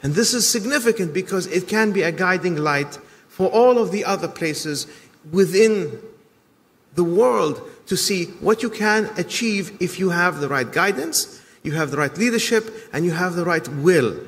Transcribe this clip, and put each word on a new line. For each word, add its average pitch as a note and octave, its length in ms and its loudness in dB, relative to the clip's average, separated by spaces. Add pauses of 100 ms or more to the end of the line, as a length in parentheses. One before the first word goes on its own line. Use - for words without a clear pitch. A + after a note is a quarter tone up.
And C#3+ 120 -2
this A3+ 200 2
is A#3 140 0
significant A3+ 640 0
because F#3 320 -4
it F3+ 220 -4
can G#3+ 240 2
be F#3 100 2
a E3 100 0
guiding F3+ 440 0
light C#3+ 420 -2 (300)
for F#3+ 200 0
all A#3+ 300 6
of F#3+ 140 0
the G#3 120 -2
other E3+ 240 -2
places D3+ 580 -6 (460)
within F#3+ 680 2 (960)
the F3 100 2
world F#3 580 2 (240)
to F#3+ 100 -2
see F3+ 300 0 (140)
what A3 220 2
you B3 60 -2
can G#3+ 480 0
achieve G3 640 -4
if F3+ 180 -4
you F#3 120 0
have E3+ 300 0
the C#3+ 80 -2
right C3 220 0
guidance, G3+ 680 -2 (220)
you D#3 100 -6
have D3+ 180 -2
the C3+ 60 -6
right C#3+ 220 0
leadership, A3+ 760 0
and D#3+ 140 0
you F3+ 40 2
have F3 260 -2
the F3 80 -2
right E3 240 0
will. C#3 580 2